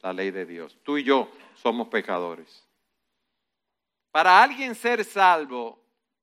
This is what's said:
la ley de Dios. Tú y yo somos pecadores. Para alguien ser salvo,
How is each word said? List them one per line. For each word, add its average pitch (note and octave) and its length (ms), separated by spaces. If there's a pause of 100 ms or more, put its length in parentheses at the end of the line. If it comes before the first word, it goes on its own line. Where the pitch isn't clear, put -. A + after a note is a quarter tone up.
la F#2 100
ley F#2 180
de F#2 140
Dios. E2+ 380
Tú D3 160
y C#3 60
yo C3 260 (240)
somos A#2 340
pecadores. F2 800 (1400)
Para F3+ 320
alguien C4 320
ser A#3 300
salvo, D3 800 (400)